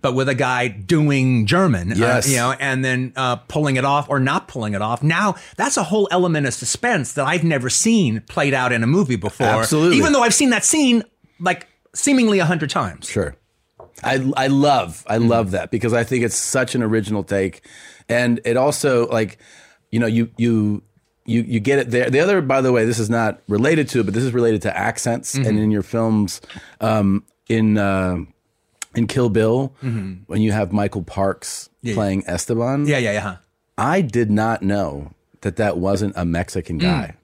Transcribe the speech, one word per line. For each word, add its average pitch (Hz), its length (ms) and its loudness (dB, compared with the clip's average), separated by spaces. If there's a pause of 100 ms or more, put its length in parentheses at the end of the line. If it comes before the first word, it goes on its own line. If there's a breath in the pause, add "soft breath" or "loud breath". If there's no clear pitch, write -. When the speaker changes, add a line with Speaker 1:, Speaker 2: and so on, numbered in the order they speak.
Speaker 1:
but 131 120 0
with 131 140 0
a 139 60 0
guy 127 320 0
doing 127 800 0
German, 123 460 2
uh, 95 40 -2
Speaker 2:
Yes. 117 320 2
Speaker 1:
you 135 80 2
know, 120 220 0
and 131 260 -2
then, 127 300 -2
uh, 127 220 -2
pulling 147 400 -2
it 127 80 0
off 139 260 0
or 143 80 0
not 139 300 0
pulling 107 260 -6
it 98 80 -2
off. 113 200 -2
Now 180 340 0 (200 loud breath)
that's 262 200 -2
a 220 80 0
whole 196 260 0
element 170 360 2
of 120 60 -2
suspense 175 600 -4
that 143 120 -2
I've 160 200 0
never 135 260 0
seen 170 580 2
played 143 240 0
out 127 200 0
in 117 100 0
a 113 40 2
movie 143 300 2
before. 104 300 -2
Speaker 2:
Absolutely. 151 500 4
Speaker 1:
Even 302 160 4
though 269 100 4
I've 233 120 4
seen 277 160 2
that 214 140 0
scene, 254 400 2 (340)
like, 175 300 -4 (260)
seemingly 233 460 2
a 175 40 2
hundred 156 240 0
times. 104 400 -6
Speaker 2:
Sure. 76 280 -4 (680)
I, 131 340 0
I 131 120 0
love, 139 580 2
I 110 120 0
Speaker 1:
Mm-hmm. 117 100 4
Speaker 2:
love 117 240 2
that 90 180 -4
because 117 240 0
I 117 80 2
think 120 220 0
it's 113 120 -2
such - 380 -2
an 127 80 0
original 107 400 0
take. 98 420 -4 (440 loud breath)
And 120 360 2
it 117 120 0
also, 131 500 2
like, 110 320 -2 (540 loud breath)
you 113 80 0
know, 117 80 2
you, 117 280 0
you, 107 460 0 (420)
you, 113 180 0
you 113 180 -2
get 139 180 2
it 127 140 -2
there. 123 180 2
The 127 80 2
other, 185 240 2
by 135 180 2
the 131 120 2
way, 117 120 4
this 113 140 0
is 110 100 -2
not 113 380 -2
related 135 440 2
to 127 100 0
it, - 20 0
but 98 120 -2
this 117 100 -2
is 127 80 -4
related 117 300 2
to 92 140 -4
accents. 113 600 -4
Speaker 1:
Mm-hmm. 135 120 -2
Speaker 2:
And 107 120 2
in 107 100 2
your 104 140 0
films, 110 560 -2 (400 loud breath)
um, 101 420 2 (260)
in, 110 300 2
uh, 95 380 0 (800)
in 117 100 0
Kill 123 240 0
Bill, 113 420 0 (100)
Speaker 1:
Mm-hmm. 101 440 -8
Speaker 2:
when 104 160 -2
you 110 100 2
have 101 200 -2
Michael 101 300 -2
Parks - 680 -6 (100)
Speaker 1:
Yeah, 120 100 -8
yeah. 107 40 -4
Speaker 2:
playing 98 320 0
Esteban, 127 600 -2
Speaker 1:
Yeah, 147 120 2
yeah, 113 140 -2
yeah. 98 240 -6 (420)
Speaker 2:
I 156 240 0
did 117 300 0
not 110 300 0
know 80 500 -4 (300)
that 98 140 -4
that 98 220 -2
wasn't 98 380 0
a 87 80 -4
Mexican 85 540 -4
Speaker 1:
Mm. 76 40 -2
Speaker 2:
guy. 180 420 -2